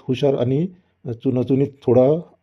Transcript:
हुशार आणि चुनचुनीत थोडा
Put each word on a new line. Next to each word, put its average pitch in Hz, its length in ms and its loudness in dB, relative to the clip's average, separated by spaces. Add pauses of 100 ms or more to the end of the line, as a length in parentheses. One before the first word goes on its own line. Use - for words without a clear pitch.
हुशार 135 340 -2
आणि 135 320 -2 (400)
चुनचुनीत 127 600 -2 (200)
थोडा 131 340 4 (220)